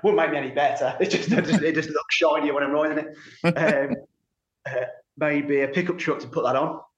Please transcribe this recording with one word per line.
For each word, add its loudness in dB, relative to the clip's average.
wouldn't 4
make 0
me -2
any -6
better. 0
<laughs> 0
It 0
just, -2
it 2
just, 2
it 0
just -4
looks -4
shinier 2
when 0
I'm -2
riding 0
it. 2
Um, 0
<laughs> -20
uh, 2
maybe 2
a 2
pickup -2
truck -2
to -14
put -2
that 2
on, -2